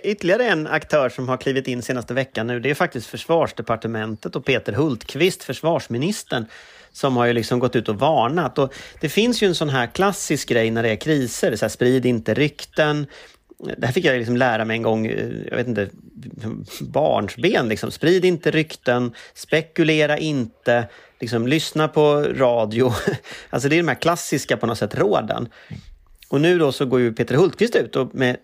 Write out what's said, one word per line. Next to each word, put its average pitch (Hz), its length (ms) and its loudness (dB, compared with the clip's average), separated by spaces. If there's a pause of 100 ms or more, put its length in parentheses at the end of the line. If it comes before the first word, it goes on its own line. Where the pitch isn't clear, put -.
ytterligare 202 420 2
en 160 220 0
aktör 147 420 0
som 127 200 -6
har 127 80 0
klivit 131 300 -2
in 123 140 -4
senaste 127 320 -6
veckan 123 340 -4
nu. 120 120 -4
Det 123 100 -2
är 143 60 0
faktiskt 139 320 -4
Försvarsdepartementet 113 1300 -4
och 139 100 -8
Peter 120 280 0
Hultqvist, 147 680 -2
försvarsministern, 143 1000 -4 (460)
som 135 260 0
har 120 80 4
ju 120 80 4
liksom 120 260 0
gått 120 160 0
ut 113 140 0
och 104 100 -2
varnat. 139 580 2
Och 139 160 0 (280)
det 156 80 -2
finns 226 340 2
ju 208 40 4
en 175 80 2
sån 156 140 -2
här 131 180 0
klassisk 180 640 -2
grej 117 220 2
när 113 120 0
det 117 60 2
är 107 60 2
kriser, 143 600 0
så 110 100 -2
här, 110 40 -2
sprid 127 360 2
inte 120 280 0
rykten. 147 760 0 (680)
Det - 80 -4
här 123 80 0
fick 175 120 0
jag 131 120 4
liksom 120 200 0
lära 117 280 2
mig 113 120 -2
en 117 60 -4
gång, 113 220 2
eh, 113 240 -4 (200)
jag - 80 -4
vet 120 100 -2
inte, 104 220 -2 (920)
barnsben, 131 880 0
liksom. - 220 -4
Sprid 180 340 2
inte 165 260 2
rykten, 123 600 0 (200)
spekulera 156 840 2
inte, 123 680 0 (320)
liksom, 117 280 -2
lyssna 156 400 0
på 151 340 4
radio. 123 680 2 (300)
<laughs> - 280 -20
Alltså, 135 200 -2
det 151 60 4
är 175 80 4
de 165 40 0
här 123 140 -2
klassiska, - 560 -2
på 110 80 -4
något 113 120 -2
sätt, - 180 -4
råden. 151 540 0 (800)
Och 139 120 2
nu 175 180 4
då 147 120 4
så 139 140 -2
går 127 140 2
ju 117 140 2
Peter 120 220 -2
Hultqvist 190 400 2
ut - 200 0
och 135 200 -2
med, 127 280 0